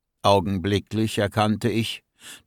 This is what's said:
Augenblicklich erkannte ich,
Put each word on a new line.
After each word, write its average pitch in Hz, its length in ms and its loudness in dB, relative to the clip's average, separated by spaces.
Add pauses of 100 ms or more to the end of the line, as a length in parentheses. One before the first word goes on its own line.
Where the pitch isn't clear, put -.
(220)
Augenblicklich 101 960 0
erkannte 107 500 0
ich, 110 340 -4 (440)